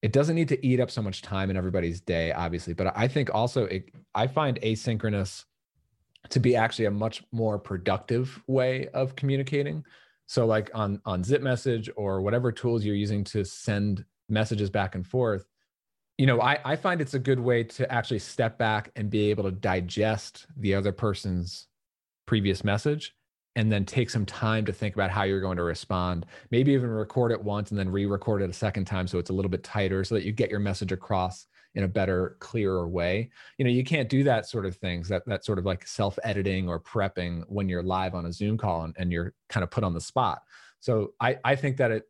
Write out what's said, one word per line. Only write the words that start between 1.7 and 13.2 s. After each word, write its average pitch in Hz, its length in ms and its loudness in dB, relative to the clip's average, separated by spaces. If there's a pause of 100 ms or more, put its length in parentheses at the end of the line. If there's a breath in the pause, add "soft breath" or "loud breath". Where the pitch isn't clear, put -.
day, 82 320 0
obviously. 85 400 -4
But 92 240 0
I 113 100 2
think 131 260 0
also 117 320 2
it, 95 240 -6 (240)
I 110 140 2
find 135 340 0
asynchronous 107 840 -2 (840)
to 127 120 2
be 123 160 6
actually 113 280 2
a 101 60 2
much 110 400 -4
more 110 260 0
productive 110 880 -2
way 131 420 0
of 135 260 -2
communicating. 143 720 -2 (400 soft breath)
So, 123 200 2
like, 110 280 2
on, 104 320 -2
on 92 180 0
Zip 127 180 2
Message 120 540 0
or 95 260 -2
whatever 117 300 2
tools 117 320 0
you're 104 120 0
using 104 300 0